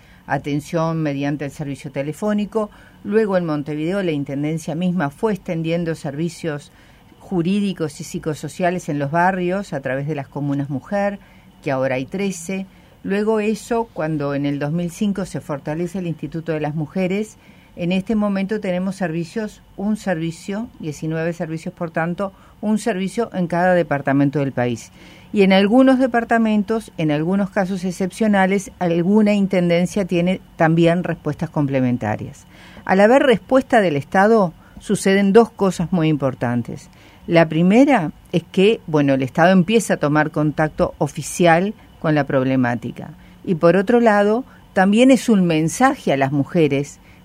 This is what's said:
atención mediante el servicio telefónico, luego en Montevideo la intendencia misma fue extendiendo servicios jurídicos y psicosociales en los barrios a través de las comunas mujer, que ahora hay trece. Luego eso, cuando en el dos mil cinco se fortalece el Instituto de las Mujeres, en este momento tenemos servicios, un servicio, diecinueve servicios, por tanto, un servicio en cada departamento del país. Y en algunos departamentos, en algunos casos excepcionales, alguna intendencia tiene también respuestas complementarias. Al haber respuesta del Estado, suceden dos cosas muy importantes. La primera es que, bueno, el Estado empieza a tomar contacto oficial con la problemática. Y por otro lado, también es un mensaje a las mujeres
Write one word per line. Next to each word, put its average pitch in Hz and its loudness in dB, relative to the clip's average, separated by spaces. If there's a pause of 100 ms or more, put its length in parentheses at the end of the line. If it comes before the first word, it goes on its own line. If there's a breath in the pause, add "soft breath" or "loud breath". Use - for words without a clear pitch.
(260 soft breath)
atención 156 -4
mediante 147 -4
el 139 -8
servicio 143 -10
telefónico, 208 -4 (340 loud breath)
luego 202 0
en 180 0
Montevideo 156 -4
la 175 -2
intendencia 147 -4
misma 175 -2
fue 220 -2
extendiendo 165 -4
servicios 151 -8 (480 soft breath)
jurídicos 185 -4
y 156 -12
psicosociales 175 -6
en 151 -4
los 139 -4
barrios 180 -2
a 143 -6
través 135 -6
de 156 -4
las 139 -8
comunas 139 -4
mujer, 202 -4 (440 soft breath)
que 151 -4
ahora 135 0
hay 131 -4
trece. 190 -6 (360 soft breath)
Luego 214 -2
eso, 226 -4
cuando 151 -4
en 143 -2
el 143 -2
dos 143 -4
mil 175 -4
cinco 196 -4
se 151 -10
fortalece 165 -8
el 180 -6
Instituto 160 -8
de 151 -4
las 151 -6
Mujeres, 185 -4 (400 soft breath)
en 175 -4
este 190 -2
momento 208 -2
tenemos 185 -4
servicios, 170 -6 (160)
un 208 -2
servicio, 190 -6 (100)
diecinueve 160 -6
servicios, 160 -8
por 170 -8
tanto, 175 -4 (280 soft breath)
un 214 0
servicio 196 -4
en 180 -2
cada 180 2
departamento 143 2
del 139 -2
país. 123 -4 (400 loud breath)
Y 208 4
en 190 6
algunos 247 6
departamentos, 226 0
en 156 0
algunos 180 0
casos 185 -2
excepcionales, 190 0
alguna 185 2
intendencia 180 0
tiene 180 0 (160)
también 165 4
respuestas 160 -6
complementarias. 127 -2 (380 loud breath)
Al 190 2
haber 247 6
respuesta 254 2
del 170 0
Estado, 196 2 (260 loud breath)
suceden 196 2
dos 220 8
cosas 180 -2
muy 160 2
importantes. 127 -2 (360 loud breath)
La 165 4
primera 185 4 (200)
es 165 0
que, 202 2
bueno, 147 2
el 131 0
Estado 160 4
empieza 190 4
a - -4
tomar 151 2
contacto 156 -2
oficial 170 2 (240 loud breath)
con 160 0
la 143 2
problemática. 131 -2 (300 loud breath)
Y 185 -2
por 170 4
otro 202 2
lado, 214 2 (300 loud breath)
también 208 6
es 247 4
un 190 4
mensaje 170 0
a 135 2
las 135 0
mujeres 143 0 (240 soft breath)